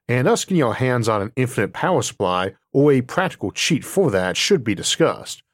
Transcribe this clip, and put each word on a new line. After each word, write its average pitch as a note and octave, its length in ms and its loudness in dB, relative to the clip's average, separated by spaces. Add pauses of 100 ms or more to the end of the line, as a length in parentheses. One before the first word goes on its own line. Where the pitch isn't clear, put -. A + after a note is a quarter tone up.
and B2 200 0
us A3+ 160 2
getting F3 200 2
our A2 100 0
hands B2 340 0
on A2 140 0
an G#2+ 140 -6
infinite B2 360 -2
power D#3+ 300 0
supply F#2 540 -2 (180)
or C#3+ 180 4
a C3+ 100 4
practical B2+ 500 -4
cheat - 340 -2
for F#3+ 240 0
that F#2 260 0
should F3 280 0
be A2 100 -2
discussed. - 680 -2 (100)